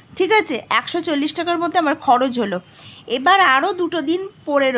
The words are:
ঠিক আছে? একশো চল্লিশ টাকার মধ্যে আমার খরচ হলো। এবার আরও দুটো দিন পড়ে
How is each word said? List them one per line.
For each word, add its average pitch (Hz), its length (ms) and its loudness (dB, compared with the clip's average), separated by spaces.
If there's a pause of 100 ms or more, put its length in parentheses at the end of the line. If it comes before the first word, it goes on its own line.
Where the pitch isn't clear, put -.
(160)
ঠিক 359 140 0 (100)
আছে? 269 160 -4 (220)
একশো 339 200 -4 (100)
চল্লিশ 294 300 -2
টাকার 339 240 -2
মধ্যে 349 220 -2
আমার 311 120 0 (100)
খরচ 254 260 2 (100)
হলো। 190 160 -4 (580)
এবার 359 220 4 (160)
আরও 285 140 2 (120)
দুটো 339 180 -2 (120)
দিন 359 100 -2 (280)
পড়ে 277 280 2